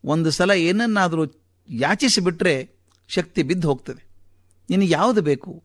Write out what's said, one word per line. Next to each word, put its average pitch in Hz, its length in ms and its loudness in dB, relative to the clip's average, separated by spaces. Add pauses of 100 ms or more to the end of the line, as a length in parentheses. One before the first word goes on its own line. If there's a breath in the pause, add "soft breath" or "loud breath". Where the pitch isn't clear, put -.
ಒಂದು 160 260 0
ಸಲ 180 200 0
ಏನನ್ನಾದರೂ 185 720 0 (440)
ಯಾಚಿಸಿಬಿಟ್ರೆ 170 1000 0 (380)
ಶಕ್ತಿ 170 360 -4
ಬಿದ್ದು 160 240 -2
ಹೋಗ್ತದೆ. - 380 -6 (640)
ನಿನಗೆ 190 200 2
ಯಾವುದು 202 320 2
ಬೇಕು? 160 440 -4